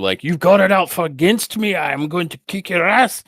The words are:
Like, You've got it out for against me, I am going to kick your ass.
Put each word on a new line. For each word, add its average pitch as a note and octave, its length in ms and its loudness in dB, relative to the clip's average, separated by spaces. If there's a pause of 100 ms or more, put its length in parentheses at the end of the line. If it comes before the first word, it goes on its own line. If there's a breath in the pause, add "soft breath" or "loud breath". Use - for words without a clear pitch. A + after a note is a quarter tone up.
Like, F#2+ 240 -2
You've D#3+ 160 -2
got F#3+ 200 6
it F#3+ 120 4
out F#3+ 180 2
for F3 140 -2
against E3 540 0
me, G#3+ 160 -2
I D3+ 180 -2
am C#3+ 160 -4
going E3+ 220 -4
to - 80 -16 (100)
kick G3 220 -8
your F3 160 0
ass. A3 420 0